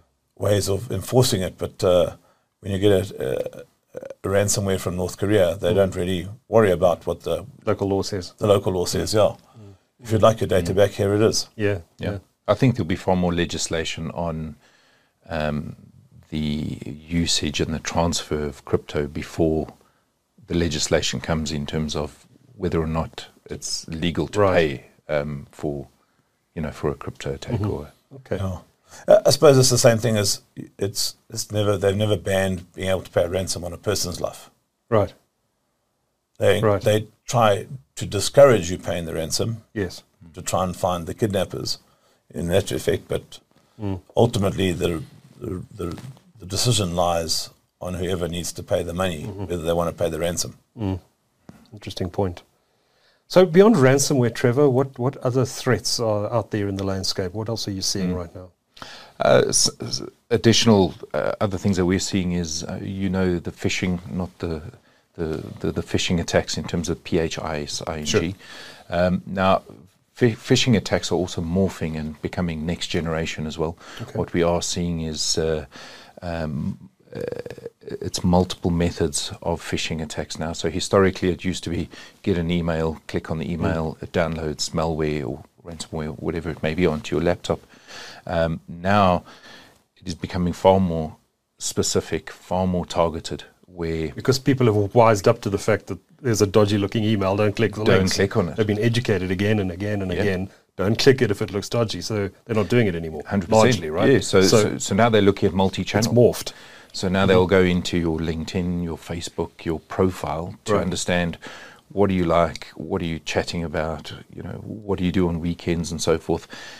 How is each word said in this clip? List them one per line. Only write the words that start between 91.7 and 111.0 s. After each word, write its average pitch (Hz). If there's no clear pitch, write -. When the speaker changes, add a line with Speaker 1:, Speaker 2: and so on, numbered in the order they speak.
Speaker 3:
far 92
more 90
targeted, 82
where 82
Speaker 2:
Because 131
people 127
have 104
wised 113
up 117
to 107
the 101
fact 101
that 98
there's 113
a 101
dodgy 104
looking 101
email, 101
don't 104
click 113
the 107
Speaker 3:
Don't 98
Speaker 2:
links. 92
Speaker 3:
click 98
on 92
it. -
Speaker 2:
They've 110
been 104
educated 110
again 101
and 95
again 101
and 92
Speaker 3:
Yeah. 87
Speaker 2:
again. 95
Don't 98
click 131
it 110
if 101
it 107
looks 101
dodgy. 110
So 101
they're 110
not 98
doing 120
it 90
anymore. 80
Speaker 3:
Hundred 98
percent. 110
Speaker 2:
Largely, 98
right? 101
Speaker 3:
Yeah, 107
so, -
Speaker 2:
So 104
Speaker 3:
so, -
so -
now 113
they're 110
looking 98
at -
Speaker 2:
it's 92
Speaker 3:
multi-channel. 95
Speaker 2:
morphed. 113
Speaker 3:
So -
now 95
Speaker 2:
Mm-hmm. 98
Speaker 3:
they'll 92
go 92
into 90
your 82
LinkedIn, 85
your 82
Facebook, -
your 80
profile 90
to 214
Speaker 2:
Right. 95
Speaker 3:
understand 87